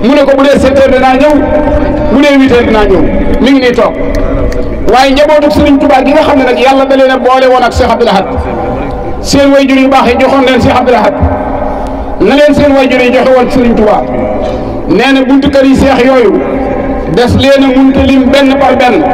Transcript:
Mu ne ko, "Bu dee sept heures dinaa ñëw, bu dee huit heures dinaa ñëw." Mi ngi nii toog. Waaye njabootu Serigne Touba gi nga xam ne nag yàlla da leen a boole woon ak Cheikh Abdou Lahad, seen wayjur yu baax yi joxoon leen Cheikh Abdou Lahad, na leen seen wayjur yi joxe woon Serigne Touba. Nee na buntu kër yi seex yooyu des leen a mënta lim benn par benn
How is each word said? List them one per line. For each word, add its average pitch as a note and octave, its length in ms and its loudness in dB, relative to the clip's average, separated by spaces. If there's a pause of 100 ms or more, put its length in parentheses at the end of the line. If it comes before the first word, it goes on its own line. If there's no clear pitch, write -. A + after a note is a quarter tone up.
Mu B3 100 0
ne C#4+ 100 2
ko, C#4 140 2
"Bu C#4 60 0
dee C#4 160 2
sept C4+ 180 0
heures C4+ 160 2
dinaa C4 220 2
ñëw, D4 180 2 (800)
bu C4+ 80 2
dee C#4+ 160 2
huit C4+ 140 2
heures A#3+ 160 2
dinaa G#3+ 180 0
ñëw." F#3 160 2 (400)
Mi B3+ 100 2
ngi C4+ 100 2
nii B3 100 0
toog. A3 220 -2 (1000)
Waaye C4+ 200 2
njabootu D4 380 2
Serigne D4 280 2
Touba C4+ 260 2
gi C4+ 80 0
nga D#4 80 4
xam D4 160 0
ne C4 80 0
nag A#3+ 140 -2
yàlla C4+ 260 2
da C4+ 100 0
leen C4 160 2
a C4 60 -2
boole B3+ 320 2
woon B3+ 140 2
ak A#3+ 100 0
Cheikh B3 180 0
Abdou A3+ 140 0
Lahad, G#3 200 0 (960)
seen C#4 300 0
wayjur C4+ 260 2
yu C4 120 2
baax C4 180 2
yi A#3+ 120 0
joxoon C4 260 0
leen B3+ 160 0
Cheikh C#4 160 0
Abdou B3+ 160 0
Lahad, G#3 200 0 (1080)
na B3 140 2
leen D4 180 2
seen C#4+ 220 2
wayjur B3+ 260 0
yi B3 120 0
joxe B3+ 220 0
woon B3 140 0
Serigne A#3 260 0
Touba. G#3 260 0 (880)
Nee A3+ 240 0
na C4+ 120 2
buntu C#4 240 0
kër C4+ 160 2
yi C4+ 100 4
seex B3+ 300 0
yooyu B3+ 340 2 (760)
des A#3+ 220 0
leen C4+ 260 2
a C4+ 40 0 (100)
mënta C4+ 260 2
lim C4 280 2
benn C#4 280 2
par B3+ 180 0
benn B3 240 0 (120)